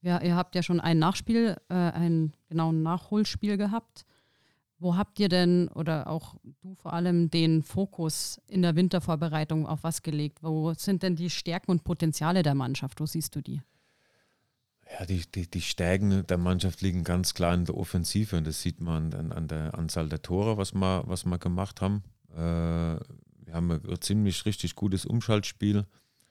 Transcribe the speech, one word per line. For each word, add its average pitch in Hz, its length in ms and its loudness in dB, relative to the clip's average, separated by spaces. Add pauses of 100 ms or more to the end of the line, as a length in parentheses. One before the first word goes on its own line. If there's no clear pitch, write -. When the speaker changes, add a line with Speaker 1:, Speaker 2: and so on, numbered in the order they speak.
Speaker 1:
Ja, 175 180 0
ihr 175 140 2
habt 175 220 0
ja 180 60 2
schon 175 180 2
ein 165 180 4
Nachspiel, 202 580 2 (120)
äh, 180 60 -4
ein, 165 580 2 (160)
genau, 160 240 2
ein 160 100 2
Nachholspiel 202 720 0
gehabt. 208 480 -4 (760)
Wo 175 180 2
habt 202 240 -2
ihr 202 80 4
denn, 175 400 4
oder 160 400 -4
auch - 260 -8 (260)
du 190 140 -16
vor 170 180 -12
allem, 170 380 2
den 160 320 4
Fokus - 880 -4
in 185 140 0
der 175 120 4
Wintervorbereitung 160 920 0
auf - 200 -6
was 160 180 -4
gelegt? 151 400 -4
Wo 160 320 0
sind 185 300 -2
denn 180 100 2
die 165 160 -2
Stärken - 400 -4
und 175 140 2
Potenziale 170 580 2
der 143 140 4
Mannschaft? 135 420 -4
Wo 151 80 -2
siehst 151 300 -4
du 147 60 -6
die? 143 200 -6 (1400)
Speaker 2:
Ja, 95 80 -6
die, 87 160 -2 (100)
die, 90 160 -6
die 90 120 -6
Stärken 95 680 2
der 90 100 0
Mannschaft 90 460 0
liegen 90 220 0
ganz 87 280 0
klar 87 220 2
in 90 100 2
der 82 120 -4
Offensive 92 600 -2
und 80 80 0
das 78 160 -6
sieht - 200 -4
man 80 340 -2
an, 80 160 -6
an 80 160 -6
der 78 320 -6
Anzahl 80 300 -2
der 78 120 -4
Tore, 104 380 0
was 98 160 -4
wir, 95 320 0
was 90 180 -6
wir 90 140 0
gemacht 92 420 -4
haben. 101 220 0 (300)
Äh, 82 680 -2 (460)
wir 82 100 -18
haben 85 160 0
ein 85 300 -4
ziemlich 101 460 0
richtig 101 280 -4
gutes 92 320 -2
Umschaltspiel. 104 800 0 (440)